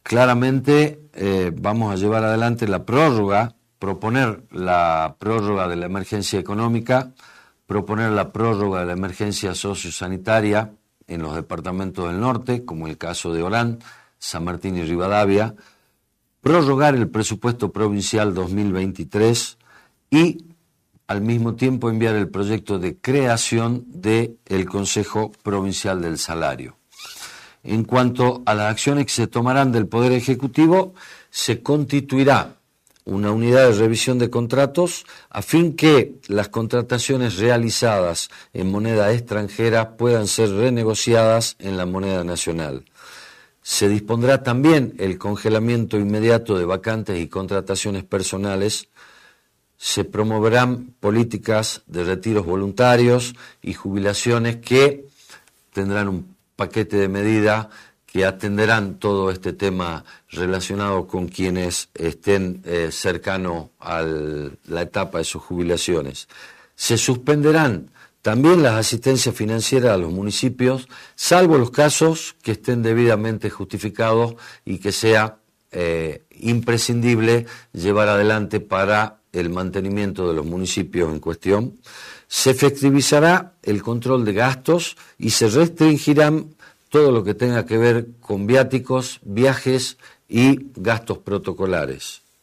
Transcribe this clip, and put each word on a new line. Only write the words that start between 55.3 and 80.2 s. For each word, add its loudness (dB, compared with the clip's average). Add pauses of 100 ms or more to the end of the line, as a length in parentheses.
tendrán -2
un -8 (220)
paquete -2
de 2
medidas 2 (380)
que 0
atenderán 0
todo 0
este -6
tema -4 (240)
relacionado -4
con -6
quienes -4
estén, -2
eh, -4
cercano -6
a -6
la -8
etapa -6
de -2
sus -8
jubilaciones. -4 (480)
Se 0
suspenderán 2 (320)
también 6
las 4
asistencias 0
financieras 0
a 2
los -2
municipios, -2 (280)
salvo 4
los 2
casos 2
que -4
estén -2
debidamente 2
justificados -2 (280)
y -8
que -4
sea, 2 (320)
eh, -4 (180)
imprescindible 2 (260)
llevar 2
adelante 2
para 0 (140)
el -2
mantenimiento -4